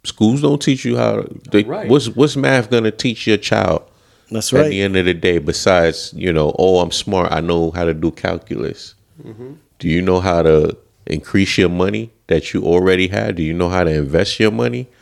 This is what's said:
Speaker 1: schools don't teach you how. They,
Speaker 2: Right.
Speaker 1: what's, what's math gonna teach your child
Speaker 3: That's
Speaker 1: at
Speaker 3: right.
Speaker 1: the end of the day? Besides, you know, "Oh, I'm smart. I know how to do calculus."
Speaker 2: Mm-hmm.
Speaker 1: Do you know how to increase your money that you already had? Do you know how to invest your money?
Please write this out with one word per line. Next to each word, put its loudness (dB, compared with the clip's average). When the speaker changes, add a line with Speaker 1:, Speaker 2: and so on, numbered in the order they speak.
Speaker 1:
schools 0
don't 0
teach -2
you -2
how. -2
They, 4
Speaker 2:
Right. -6
Speaker 1:
what's, 2
what's 2
math 0
gonna 0
teach -6
your 2
child 0
Speaker 3:
That's -6
Speaker 1:
at 4
Speaker 3:
right. 2
Speaker 1:
the -2
end 0
of 2
the 2
day? 0
Besides, 0
you -2
know, 2
"Oh, 4
I'm -2
smart. -2
I 0
know 0
how -4
to 0
do -2
calculus." -8
Speaker 2:
Mm-hmm. -18
Speaker 1:
Do -6
you 0
know 2
how 2
to 4
increase -2
your 4
money -4
that 0
you -4
already 2
had? -4
Do -4
you -2
know 0
how 0
to 2
invest 0
your 2
money? -4